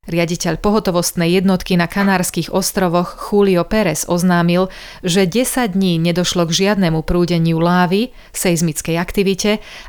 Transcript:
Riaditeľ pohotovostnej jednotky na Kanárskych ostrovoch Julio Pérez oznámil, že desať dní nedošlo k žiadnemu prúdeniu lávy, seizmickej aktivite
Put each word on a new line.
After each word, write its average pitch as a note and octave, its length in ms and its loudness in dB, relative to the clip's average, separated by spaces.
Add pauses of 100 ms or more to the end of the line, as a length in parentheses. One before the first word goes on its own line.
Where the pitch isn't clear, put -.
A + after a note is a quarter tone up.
Riaditeľ E3+ 560 -2
pohotovostnej F3+ 800 0
jednotky F#3 400 2
na E3+ 80 0
Kanárskych F#3+ 640 -2
ostrovoch F3+ 720 -2
Julio G3 400 2
Pérez A3 400 0
oznámil, F3 640 2 (320)
že F#3 240 0
desať A3 560 0
dní F#3 160 2
nedošlo E3+ 560 0
k F#3+ 160 0
žiadnemu F3+ 400 0
prúdeniu E3+ 560 2
lávy, F3+ 480 2 (240)
seizmickej E3 640 -2
aktivite G3 640 0 (260)